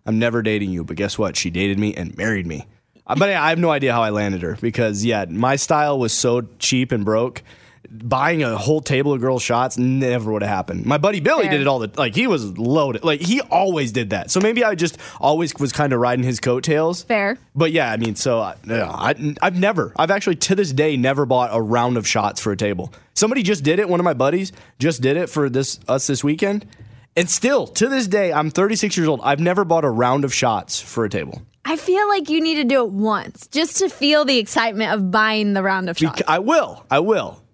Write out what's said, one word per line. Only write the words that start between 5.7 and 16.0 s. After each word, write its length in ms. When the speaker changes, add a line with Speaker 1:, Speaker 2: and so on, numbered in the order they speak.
Speaker 1:
was 140
so 300
cheap 320
and 120
broke. 380
Buying 520
a 120
whole 260
table 320
of 80
girls' 200
shots 380
never 520
would 120
have 80
happened. 340
My 140
buddy 220
Billy 220
Speaker 2:
Fair. 100
Speaker 1:
did 80
it 60
all 120
the, 180
like, 160
he 140
was 300
loaded. 460
Like, 180
he 200
always 500
did 200
that. 180
So 100
maybe 240
I 120
just 220
always 360
was 160
kinda 260
riding 260